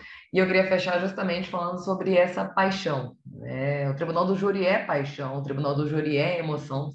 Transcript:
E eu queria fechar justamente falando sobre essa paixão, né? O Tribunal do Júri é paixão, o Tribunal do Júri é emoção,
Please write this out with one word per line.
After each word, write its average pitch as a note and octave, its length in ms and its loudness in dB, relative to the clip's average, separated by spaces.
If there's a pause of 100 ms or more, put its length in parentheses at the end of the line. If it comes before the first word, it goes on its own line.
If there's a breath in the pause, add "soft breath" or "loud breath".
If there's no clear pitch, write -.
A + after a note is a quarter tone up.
(340 loud breath)
E E3+ 60 4
eu F#3 80 4
queria F#3+ 200 4
fechar F3+ 320 2
justamente F#3 480 -2
falando F3+ 380 -4
sobre F#3 300 0
essa F3+ 280 4
paixão, F#3+ 800 0
né? C3 680 -4
O C#3 40 0
Tribunal E3 300 0
do G3 100 4
Júri F#3+ 300 2
é G3 140 4
paixão, C#3 580 -2
o C#3+ 60 -4
Tribunal C#3+ 320 -2
do D3 120 2
Júri D3+ 300 0
é E3 220 2
emoção, D3 560 -4